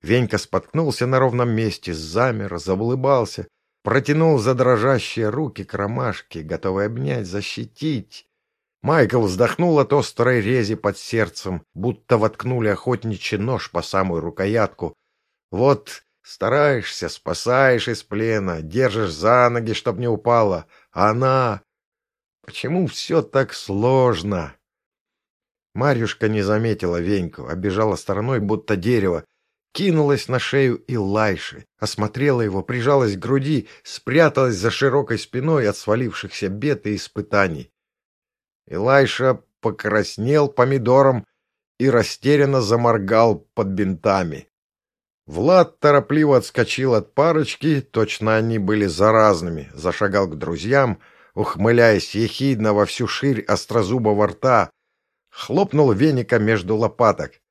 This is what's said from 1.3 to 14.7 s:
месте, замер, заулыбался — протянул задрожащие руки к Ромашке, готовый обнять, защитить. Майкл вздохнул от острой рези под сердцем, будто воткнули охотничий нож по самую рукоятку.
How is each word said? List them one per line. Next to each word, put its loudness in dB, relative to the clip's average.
месте, -4
замер, -4
заулыбался — -2
протянул 2
задрожащие 0
руки -6
к -14
Ромашке, -6
готовый -4
обнять, -4
защитить. -8
Майкл 4
вздохнул 2
от 2
острой 0
рези -2
под -4
сердцем, -4
будто -2
воткнули -2
охотничий -4
нож -4
по -4
самую -2
рукоятку. -4